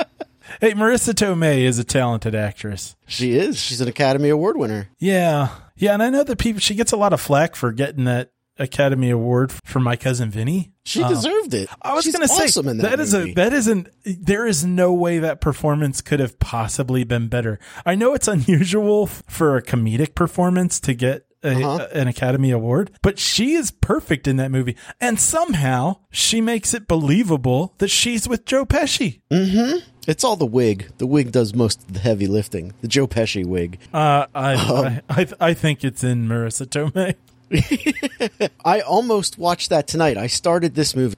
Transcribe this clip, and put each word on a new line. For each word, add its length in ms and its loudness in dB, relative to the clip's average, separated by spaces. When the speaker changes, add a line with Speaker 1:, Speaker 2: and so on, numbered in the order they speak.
Speaker 1:
Hey, 120 4
Marissa 400 2
Tomei 500 2
is 180 2
a 40 -2
talented 500 -2
actress. 600 -6
Speaker 2:
She 280 -2
is. 220 0
She's 220 -6
an 80 0
Academy 400 2
Award 280 2
winner. 320 -4
Speaker 1:
Yeah. 500 2
Yeah, 180 2
and 80 2
I 80 2
know 120 2
that 160 -2
people, 220 -2
she 160 -2
gets 160 0
a 40 0
lot 160 2
of 80 0
flack 360 2
for 160 -2
getting 320 -2
that 260 -2
Academy 540 0
Award 400 2
f-, 140 -14
for 160 -2
My 160 0
Cousin 340 -2
Vinny. 400 -4
Speaker 2:
She 180 -2
Speaker 1:
Um, 100 2
Speaker 2:
deserved 420 -2
it. 140 -2
Speaker 1:
I 120 -4
was 100 0
Speaker 2:
She's 100 0
Speaker 1:
gonna 140 0
say, 160 2
Speaker 2:
awesome 240 0
in 100 -2
that 120 0
Speaker 1:
that 100 0
is 120 0
Speaker 2:
movie. 200 0
Speaker 1:
a, 20 -12
that 180 2
isn't, 360 0
there 420 -2
is 180 -2
no 300 2
way 240 0
that 220 -2
performance 600 0
could 200 -2
have 180 -4
possibly 640 -2
been 240 -2
better. 320 -4
I 120 2
know 180 2
it's 140 0
unusual 800 2
f-, 180 -14
for 300 2
a 60 0
comedic 520 0
performance 680 0
to 140 -2
get 320 -2
a, 80 -2
Speaker 2:
Uh-huh. 300 -4
Speaker 1:
an 140 -2
Academy 460 0
Award, 400 0
but 160 0
she 360 0
is 180 0
perfect 560 -2
in 80 2
that 160 -2
movie. 240 -2
And 180 0
somehow 800 0
she 300 0
makes 320 -2
it 140 -6
believable 920 2
that 100 0
she's 400 0
with 180 -4
Joe 180 2
Pesci. 560 -2
Speaker 2:
Mm-hmm. 460 2
It's 160 0
all 140 2
the 100 0
wig. 520 0
The 80 -4
wig 260 2
does 220 2
most 280 0
of 120 -14
the 40 -6
heavy 280 0
lifting. 560 -4
The 60 -6
Joe 180 2
Pesci 380 -2
wig. 340 -4
Speaker 1:
Uh, 420 2
I, 200 0
Speaker 2:
Um, 540 0
Speaker 1:
I, 140 0
I, 40 2
I 140 2
think 280 -2
it's 220 -4
in 240 0
Marissa 380 -4
Tomei. 480 -2
Speaker 2:
<laughs> 1120 -2
I 160 4
almost 580 0
watched 320 -2
that 160 2
tonight. 320 0
I 80 -4
started 480 0
this 220 0
movie 220 0